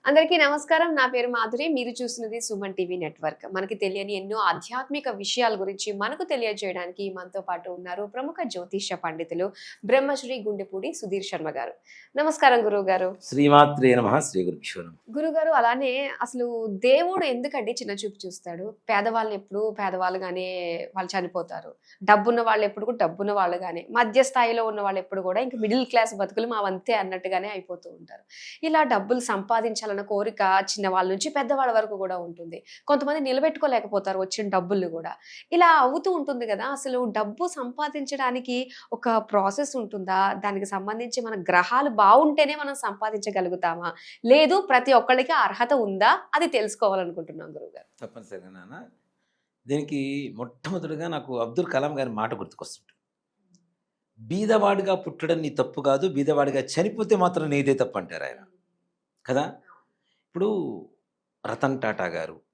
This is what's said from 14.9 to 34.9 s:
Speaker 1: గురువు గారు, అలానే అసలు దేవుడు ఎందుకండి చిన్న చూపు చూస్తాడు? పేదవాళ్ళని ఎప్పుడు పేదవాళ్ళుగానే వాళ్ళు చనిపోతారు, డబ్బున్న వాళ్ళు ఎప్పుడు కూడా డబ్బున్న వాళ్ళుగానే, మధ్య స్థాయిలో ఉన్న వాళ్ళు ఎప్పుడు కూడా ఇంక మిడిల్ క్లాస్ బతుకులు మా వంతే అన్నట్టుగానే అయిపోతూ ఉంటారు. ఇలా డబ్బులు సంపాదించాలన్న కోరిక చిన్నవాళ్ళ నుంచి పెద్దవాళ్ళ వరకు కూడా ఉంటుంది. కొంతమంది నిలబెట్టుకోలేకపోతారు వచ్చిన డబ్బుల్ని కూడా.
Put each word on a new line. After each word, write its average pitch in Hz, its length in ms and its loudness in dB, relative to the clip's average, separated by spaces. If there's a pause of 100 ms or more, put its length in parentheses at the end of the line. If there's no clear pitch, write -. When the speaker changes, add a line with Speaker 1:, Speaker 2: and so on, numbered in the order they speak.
Speaker 1:
గురువు 311 140 -2
గారు, 320 200 0
అలానే 262 580 2 (120)
అసలు 240 460 -4
దేవుడు 285 580 4
ఎందుకండి 247 460 -4
చిన్న 220 200 -8
చూపు 202 360 -8
చూస్తాడు? 180 480 -12 (140)
పేదవాళ్ళని 220 460 0
ఎప్పుడు 202 440 -4
పేదవాళ్ళుగానే 185 960 -4 (200)
వాళ్ళు 185 240 -4
చనిపోతారు, 175 560 -8 (280)
డబ్బున్న 208 380 6
వాళ్ళు 214 240 2
ఎప్పుడు 208 200 -6
కూడా 240 120 -4
డబ్బున్న 196 340 -2
వాళ్ళుగానే, 180 600 -2
మధ్య 233 320 4
స్థాయిలో 233 420 2
ఉన్న 214 160 -4
వాళ్ళు 196 180 -2
ఎప్పుడు 190 220 -6
కూడా 185 200 0
ఇంక 262 140 -6
మిడిల్ 226 300 0
క్లాస్ 226 300 2
బతుకులు 196 320 -4
మా 226 140 -2
వంతే 190 320 -2
అన్నట్టుగానే 190 560 -2
అయిపోతూ 180 400 -12
ఉంటారు. - 320 -20 (440)
ఇలా 320 180 4
డబ్బులు 240 360 2
సంపాదించాలన్న 220 720 -2 (100)
కోరిక 208 400 -2 (160)
చిన్నవాళ్ళ 190 540 0
నుంచి 196 180 -2
పెద్దవాళ్ళ 269 420 0
వరకు 214 260 0
కూడా 185 200 -4
ఉంటుంది. 170 460 -12 (240)
కొంతమంది 294 320 2
నిలబెట్టుకోలేకపోతారు 254 1000 0
వచ్చిన 190 300 -4
డబ్బుల్ని 185 400 0
కూడా. 165 280 -10 (340)